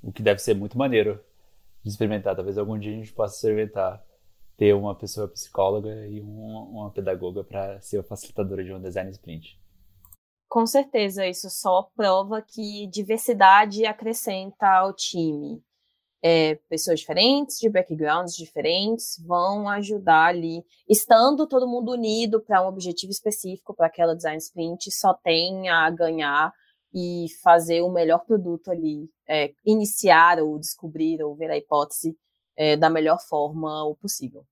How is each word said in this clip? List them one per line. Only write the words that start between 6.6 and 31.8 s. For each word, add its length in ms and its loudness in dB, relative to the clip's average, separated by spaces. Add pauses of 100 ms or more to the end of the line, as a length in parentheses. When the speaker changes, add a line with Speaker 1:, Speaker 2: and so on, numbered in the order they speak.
Speaker 1:
uma 160 -12
pedagoga 520 -6
pra 380 -10
ser 200 -6
a 40 -10
facilitadora 580 -8
de 80 -10
um 120 -12
design 300 -8
sprint. 460 -18 (920)
Speaker 2:
Com 160 2
certeza, 600 0
isso 240 -8
só 440 0
prova 460 0
que 460 -12
diversidade 1000 4
acrescenta 840 -4
ao 280 4
time. 680 -6 (600)
É, 320 4 (160)
pessoas 300 -2
diferentes, 600 0
de 80 2
backgrounds 680 -2
diferentes, 920 -4
vão 420 -2
ajudar 600 2
ali. 360 -4 (240)
Estando 580 4
todo 220 0
mundo 240 -4
unido 480 -2
pra 220 2
um 40 0
objetivo 460 -8
específico, 600 -8
pra 140 2
aquela 280 0
design 220 -6
sprint, 520 -8
só 220 0
tem 560 -2
a 220 2
ganhar 600 0 (440)
e 320 -6 (160)
fazer 400 6
o 100 0
melhor 320 2
produto 460 -2
ali, 400 -6 (180)
é, 240 0 (140)
iniciar 720 6
ou 180 -2
descobrir 640 -4
ou 140 -6
ver 140 -6
a 80 -2
hipótese, 580 -2 (400)